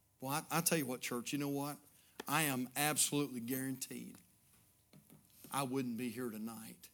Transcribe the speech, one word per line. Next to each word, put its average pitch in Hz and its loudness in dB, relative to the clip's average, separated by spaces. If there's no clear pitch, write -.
Well, 131 -2
I, 151 2
I - 8
tell 165 4
you 139 2
what, 123 -4
church, 120 -2
you 143 0
know 143 0
what? 143 -2
I 147 4
am 127 2
absolutely 143 2
guaranteed 127 -4
I 135 0
wouldn't 123 0
be 123 -2
here 120 -4
tonight 110 -10